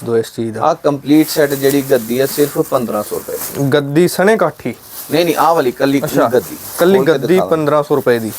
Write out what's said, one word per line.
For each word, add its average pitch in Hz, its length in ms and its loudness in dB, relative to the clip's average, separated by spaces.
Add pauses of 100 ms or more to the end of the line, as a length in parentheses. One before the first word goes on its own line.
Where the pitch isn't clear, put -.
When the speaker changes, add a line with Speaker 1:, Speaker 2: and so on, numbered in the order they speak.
Speaker 1:
ਦਿਓ 117 120 0
ਇਸ 113 200 -2
ਚੀਜ਼ 113 180 -6
ਦਾ। 110 60 -8
Speaker 2:
ਆਹ 160 140 2
ਕੰਪਲੀਟ 147 540 2
ਸੈੱਟ 143 220 0
ਜਿਹੜੀ 139 400 2
ਗੱਦੀ 120 280 0
ਆ 135 80 2
ਸਿਰਫ 147 320 -2
ਪੰਦਰਾਂ 120 440 -2
ਸੌ - 140 -8
ਰੁਪਏ। - 460 -8
Speaker 1:
ਗੱਦੀ 143 460 2
ਸਣੇ 196 280 2
ਕਾਠੀ? 151 380 -4 (380)
Speaker 2:
ਨਹੀਂ, 160 120 2
ਨਹੀਂ, 160 120 0
ਆਹ 147 180 2
ਵਾਲੀ 135 180 2
ਕੱਲੀ, 139 320 0
Speaker 1:
ਅੱਛਾ। 147 160 0
Speaker 2:
ਕੱਲੀ 123 120 2
ਗੱਦੀ। 117 240 -2 (220)
Speaker 1:
ਕੱਲੀ 185 180 4
Speaker 2:
ਖੋਲ 190 100 2
ਕੇ 160 60 4
Speaker 1:
ਗੱਦੀ 139 140 -2
Speaker 2:
ਦਿਖਾ 180 200 2
ਦਿਓ। 185 40 -10
Speaker 1:
ਪੰਦਰਾਂ 151 320 2
ਸੌ 143 140 0
ਰੁਪਏ 127 220 2
ਦੀ? 110 200 -6